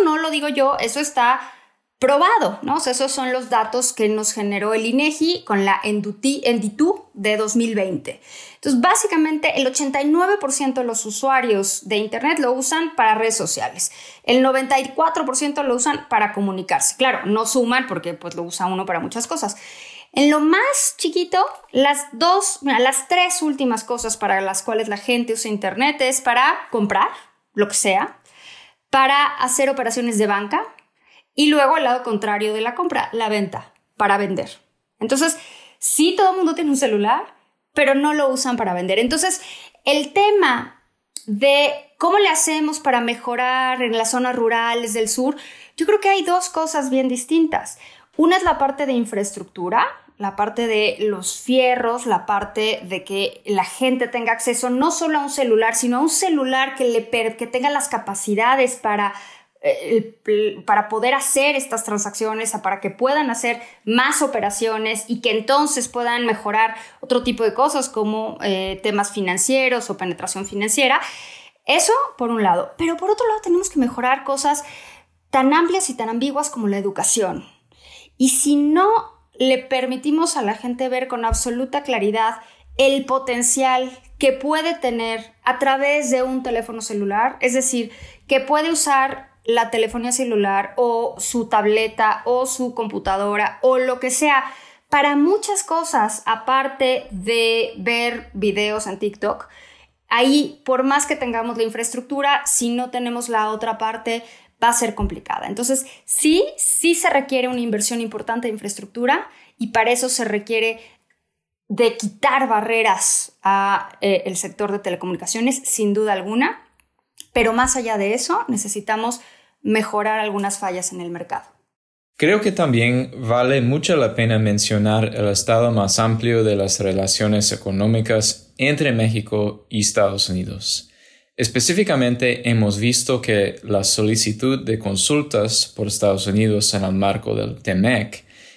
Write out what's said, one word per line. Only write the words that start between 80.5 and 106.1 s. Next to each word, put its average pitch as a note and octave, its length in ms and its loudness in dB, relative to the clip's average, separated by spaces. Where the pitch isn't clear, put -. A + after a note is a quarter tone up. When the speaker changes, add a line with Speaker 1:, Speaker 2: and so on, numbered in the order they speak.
Speaker 1:
gente B3 340 -4
ver B3+ 180 -4
con B3 180 -4
absoluta B3 600 -4
claridad A3 560 0
el C4+ 280 4
potencial B3+ 920 0
que C4+ 140 4
puede D#4 420 -2
tener A3+ 600 -4
a B3 160 0
través C#4 500 2
de B3+ 140 2
un C4 180 -2
teléfono A3+ 380 -4
celular, G#3 600 -2
es B3 140 0
decir, B3+ 380 -2
que C4+ 140 2
puede D4+ 320 0
usar C4+ 580 0
la A#3 260 0
telefonía A3+ 400 -2
celular G#3 680 0
o A#3 420 0
su A3+ 300 -4
tableta G#3+ 760 2
o B3 220 0
su B3+ 280 -6
computadora G3+ 880 -4
o B3+ 160 4
lo B3+ 220 -2
que B3+ 100 -4
sea, C#4 340 2
para C#4+ 260 2
muchas G4 480 2
cosas, D4+ 640 -2
aparte C4 840 0
de A3+ 640 0
ver A#3 560 -4
videos G#3 560 -2
en G3 100 -8
TikTok, G#3 480 -4
ahí, C4+ 560 2
por B3+ 180 2
más C#4 240 2
que D#4 80 -2
tengamos A#3 420 -4
la A3+ 60 -2
infraestructura, B3 840 -2
si A#3 240 0
no B3 200 -4
tenemos A#3+ 380 -6
la G#3+ 220 0
otra A3 280 -6
parte, A3+ 460 -6
va A#3 100 4
a - 20 4
ser A#3 240 0
complicada. - 500 -6
Entonces, B3 400 -2
sí, E4+ 400 2